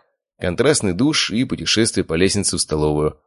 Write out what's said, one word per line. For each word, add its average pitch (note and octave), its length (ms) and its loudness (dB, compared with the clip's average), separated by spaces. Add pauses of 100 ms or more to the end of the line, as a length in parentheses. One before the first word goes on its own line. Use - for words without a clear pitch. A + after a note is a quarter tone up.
(380)
контрастный G#2 540 0
душ C3+ 380 0
и A#2 140 -2
путешествие G2 600 0
по E2 100 -4
лестнице F#2 420 2
в E2 40 -2
столовую. D2+ 680 0